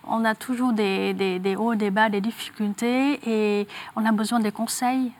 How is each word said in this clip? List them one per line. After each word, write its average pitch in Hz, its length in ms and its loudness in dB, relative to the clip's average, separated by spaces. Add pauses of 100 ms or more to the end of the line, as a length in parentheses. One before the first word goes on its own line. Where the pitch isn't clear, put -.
on 226 180 0
a 220 80 2
toujours 247 400 0
des, 196 400 0
des, 185 240 0
des 190 180 0
hauts, 226 200 0
des 208 160 0
bas, 214 180 4
des 202 120 0
difficultés 240 1040 -2
et 208 400 2 (280)
on 220 100 -2
a 226 60 4
besoin 220 280 0
des 214 120 0
conseils. 247 680 -2